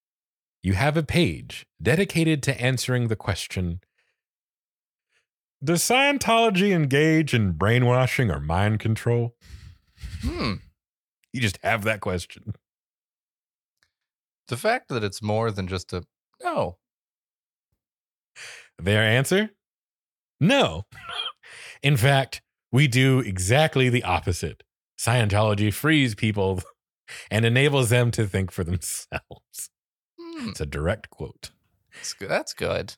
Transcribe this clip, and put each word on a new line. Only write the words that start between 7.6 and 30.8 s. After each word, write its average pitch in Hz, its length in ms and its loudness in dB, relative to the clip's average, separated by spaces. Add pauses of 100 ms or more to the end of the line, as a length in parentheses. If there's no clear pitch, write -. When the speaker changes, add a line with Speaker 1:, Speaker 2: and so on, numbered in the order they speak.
Speaker 1:
or 71 80 -2
mind 95 400 0
control?" 117 560 -2 (840)
Speaker 2:
Hmm. 165 320 -4 (800)
Speaker 1:
You 127 100 -6
just 104 220 -2
have 101 200 -2
that 110 160 -2
question. - 540 -8 (1900)
Speaker 2:
The 120 100 -6
fact 226 320 -2
that 117 140 -4
it's 101 180 -6
more 110 300 -2
than 95 160 -6
just 92 260 -8
a 90 120 -8 (360)
no. 180 360 -4 (2000)
Speaker 1:
Their 104 240 4
answer? 135 480 2 (880)
No. 147 460 2 (500)
<laughs> - 480 -18
In 139 140 4
fact, 135 440 0 (300)
we 139 160 4
do 131 320 4
exactly 120 680 2
the 123 140 0
opposite. 87 600 -4 (340)
Scientology 107 760 2
frees 143 420 2
people 95 460 -2 (340)
<laughs> - 360 -18
and 110 140 2
enables 131 440 2
them 120 220 4
to 113 140 0
think 95 260 -2
for 95 120 -4
themselves. - 1080 -10 (500)
Speaker 2:
Hmm. 330 300 -12
Speaker 1:
It's - 120 -10
a 78 40 -6
direct 73 440 -4